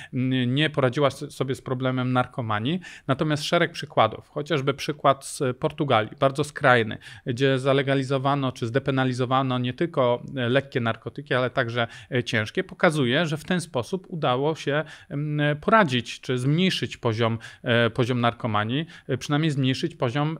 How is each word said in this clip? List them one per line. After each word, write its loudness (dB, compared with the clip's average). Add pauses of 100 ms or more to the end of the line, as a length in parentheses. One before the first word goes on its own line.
(140)
n-, 0
nie 2
poradziła 2
s-, -6
sobie -4
z -10
problemem -2
narkomanii. -2 (280)
Natomiast 0
szereg 0
przykładów, 0
chociażby -2
przykład 0
z -4
Portugalii, 0
bardzo 2
skrajny, 2 (280)
gdzie 2
zalegalizowano 0
czy -6
zdepenalizowano 0
nie -2
tylko, 0 (120)
e, 0
lekkie 0
narkotyki, -4
ale 2
także, -2 (240)
e, 0
ciężkie, -2
pokazuje, 2
że -4
w -10
ten -2
sposób -6
udało 0
się, -2 (260)
mm, 0
poradzić 2
czy -2
zmniejszyć 0
poziom, 0 (260)
e, 4
poziom 0
narkomanii, 0 (220)
e, -2
przynajmniej 0
zmniejszyć 0
poziom, -2